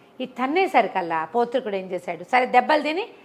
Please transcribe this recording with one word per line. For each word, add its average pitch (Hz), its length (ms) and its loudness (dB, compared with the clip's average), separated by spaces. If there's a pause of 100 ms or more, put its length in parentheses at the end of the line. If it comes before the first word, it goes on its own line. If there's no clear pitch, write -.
(220)
ఈ 247 40 -8
తన్నేసరికల్లా 233 960 0
పౌత్రికుడు 233 520 -2
ఏం 190 140 -6
చేశాడు? 175 340 -8
సరే, 254 220 2
దెబ్బలు 247 360 4
తిని 320 200 -2 (220)